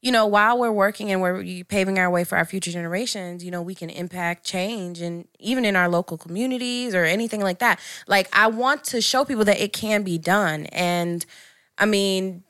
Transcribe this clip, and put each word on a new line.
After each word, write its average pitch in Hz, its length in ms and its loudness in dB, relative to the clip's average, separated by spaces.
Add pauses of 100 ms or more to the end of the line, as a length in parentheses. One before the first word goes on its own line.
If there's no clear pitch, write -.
you 247 80 -2
know, 226 160 6
while 208 320 4
we're 240 140 2
working 208 400 0
and 190 80 2
we're 180 440 -2
paving 190 340 0
our 180 120 2
way 175 140 2
for - 120 -4
our 170 80 2
future 180 280 -6
generations, 175 720 -6
you 180 80 -10
know, 175 100 -6
we 180 120 -10
can 170 160 -12
impact 175 540 -6
change 185 560 -4
and 170 280 -8 (100)
even 247 260 -2
in 202 120 2
our 180 120 4
local 170 300 0
communities 247 760 -4
or 180 100 4
anything 214 360 0
like 190 200 -2
that. 233 180 2 (300)
Like, 196 240 4
I 214 160 6
want 254 360 2
to 240 160 -2
show 262 240 2
people 233 200 0
that 202 160 4
it 208 120 -2
can 214 300 0
be 175 160 -2
done. 165 480 0
And, 175 580 -2 (540)
I 202 80 2
mean 190 640 0